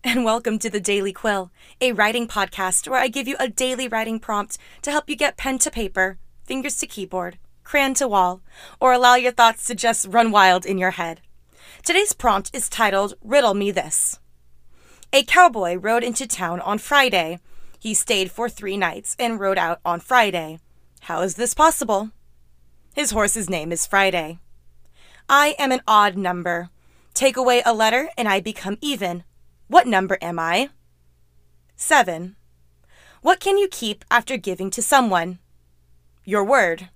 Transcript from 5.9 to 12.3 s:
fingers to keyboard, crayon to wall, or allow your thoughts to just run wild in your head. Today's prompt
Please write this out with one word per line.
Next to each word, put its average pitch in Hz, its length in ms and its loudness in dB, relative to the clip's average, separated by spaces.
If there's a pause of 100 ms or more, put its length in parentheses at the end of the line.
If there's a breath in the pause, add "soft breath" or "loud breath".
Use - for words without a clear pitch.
fingers 269 340 -8
to - 80 -6
keyboard, 180 540 -10 (240)
crayon 269 320 0
to 269 120 0
wall, 190 360 2 (360 loud breath)
or 254 140 6
allow 247 220 8
your 247 160 2
thoughts 226 340 4
to 240 80 -6
just 226 340 -2
run 226 220 2
wild 190 380 6
in 190 100 -2
your 185 140 0
head. 165 300 -8 (600 loud breath)
Today's 392 320 0
prompt 208 400 0